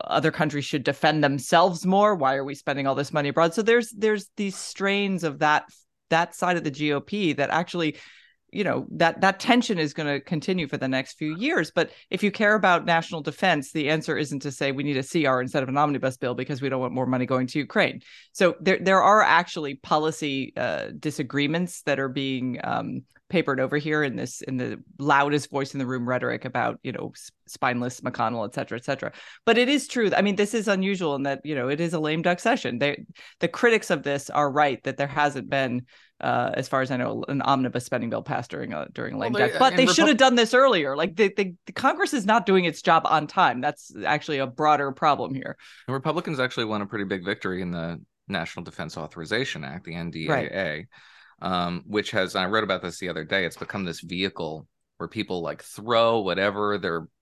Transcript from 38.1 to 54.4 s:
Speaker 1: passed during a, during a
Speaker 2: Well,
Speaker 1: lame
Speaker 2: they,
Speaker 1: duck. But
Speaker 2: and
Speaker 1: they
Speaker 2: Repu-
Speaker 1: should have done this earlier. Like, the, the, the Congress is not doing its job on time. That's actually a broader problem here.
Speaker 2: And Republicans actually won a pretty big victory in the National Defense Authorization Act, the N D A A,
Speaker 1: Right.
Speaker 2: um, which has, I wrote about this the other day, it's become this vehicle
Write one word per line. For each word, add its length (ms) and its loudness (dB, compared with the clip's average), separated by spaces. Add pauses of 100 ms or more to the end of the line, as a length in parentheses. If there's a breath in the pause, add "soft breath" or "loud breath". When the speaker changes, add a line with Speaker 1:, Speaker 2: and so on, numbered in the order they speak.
Speaker 1:
passed 280 -6
during 220 -8
a, 220 -8
during 180 -8
a 60 -6
Speaker 2:
Well, 80 -4
Speaker 1:
lame 80 -4
Speaker 2:
they, 60 2
Speaker 1:
duck. 180 2
But 160 6
Speaker 2:
and 40 2
Speaker 1:
they 60 6
Speaker 2:
Repu- 100 6
Speaker 1:
should 140 6
have 80 6
done 180 6
this 200 4
earlier. 420 4
Like, 180 -2
the, 220 4
the, 180 -2 (120)
the 60 -14
Congress 420 0
is 100 0
not 220 4
doing 180 6
its 160 -2
job 240 4
on 220 2
time. 340 2
That's 320 -4 (140)
actually 320 0
a 80 -2
broader 440 2
problem 440 0
here. 240 -8 (280 loud breath)
Speaker 2:
And 60 -6
Republicans 480 -2
actually 240 -2
won 160 -2
a 60 -6
pretty 180 -4
big 220 -4
victory 340 -4
in 120 -4
the 280 -6 (260)
National 380 -6
Defense 320 -12
Authorization 680 -6
Act, 200 -12
the 100 -12
N 160 -8
D 180 -8
A 40 0
A, 80 0
Speaker 1:
Right. 460 -6 (540 loud breath)
Speaker 2:
um, 460 -4
which 240 -2
has, 240 0
I 120 0
wrote 180 0
about 180 -2
this 160 -8
the 100 -8
other 160 -6
day, 200 0
it's 120 -6
become 280 -8
this 160 -8
vehicle 640 -6 (300)